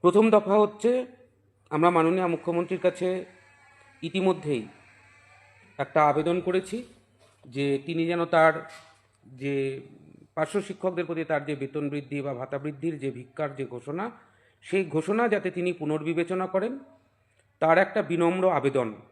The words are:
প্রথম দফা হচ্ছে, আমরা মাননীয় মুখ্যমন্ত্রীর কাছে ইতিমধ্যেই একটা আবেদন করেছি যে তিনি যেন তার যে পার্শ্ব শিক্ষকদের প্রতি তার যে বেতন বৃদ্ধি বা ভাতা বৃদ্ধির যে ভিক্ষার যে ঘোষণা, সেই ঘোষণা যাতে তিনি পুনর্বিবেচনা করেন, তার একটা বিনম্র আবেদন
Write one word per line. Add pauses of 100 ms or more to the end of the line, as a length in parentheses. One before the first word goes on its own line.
প্রথম
দফা
হচ্ছে, (800)
আমরা
মাননীয়
মুখ্যমন্ত্রীর
কাছে (960)
ইতিমধ্যেই (1120)
একটা (100)
আবেদন
করেছি (680)
যে (220)
তিনি
যেন (120)
তার (760)
যে (800)
পার্শ্ব
শিক্ষকদের
প্রতি
তার
যে
বেতন
বৃদ্ধি
বা
ভাতা
বৃদ্ধির
যে
ভিক্ষার
যে (100)
ঘোষণা, (600)
সেই (100)
ঘোষণা
যাতে
তিনি
পুনর্বিবেচনা
করেন, (880)
তার
একটা (100)
বিনম্র (140)
আবেদন (240)